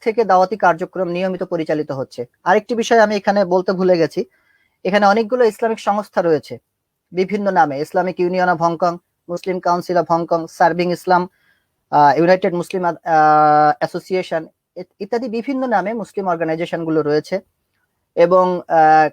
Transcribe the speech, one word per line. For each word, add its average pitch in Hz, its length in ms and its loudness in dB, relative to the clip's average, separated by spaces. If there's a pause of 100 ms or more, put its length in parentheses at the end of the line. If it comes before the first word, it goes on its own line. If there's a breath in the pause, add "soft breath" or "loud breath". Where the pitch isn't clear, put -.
থেকে 226 220 -2
দাওয়াতি 185 340 2
কার্যক্রম 175 500 -2
নিয়মিত 180 360 -4
পরিচালিত 156 480 -4
হচ্ছে। 127 340 -8 (180)
আরেকটি 208 320 0
বিষয় 233 240 2
আমি 214 160 4
এখানে 202 300 0
বলতে 180 260 0
ভুলে 185 260 2
গেছি, 165 280 -2 (580)
এখানে 202 220 2
অনেকগুলো 226 400 2
ইসলামিক 220 340 -2
সংস্থা 202 420 -4
রয়েছে 151 360 -2 (540)
বিভিন্ন 196 400 -4
নামে, 151 300 0
ইসলামিক 180 380 -4
ইউনিয়ন 180 300 0
of 170 80 0
হংকং, 170 400 -2 (320)
Muslim 180 280 -6 (100)
Council 175 340 -2
of 160 100 -6
Hong 170 200 0
Kong, 165 120 -2 (160)
Serving 175 380 0
Islam, 180 260 0 (680)
আহ, 143 260 4
ইউনাইটেড 180 360 2
মুসলিম 175 320 -6
আ-, 170 60 0
আহ, 151 880 4
অ্যাসোসিয়েশন 170 680 -6 (280)
ইত-, 180 240 -18
ইত্যাদি 226 300 -6
বিভিন্ন 262 380 -6
নামে 202 260 -2
মুসলিম 202 340 -8
অর্গানাইজেশন 165 580 -4
গুলো 156 160 0
রয়েছে 147 340 -2 (800)
এবং, 180 300 4 (220)
আহ, 156 440 4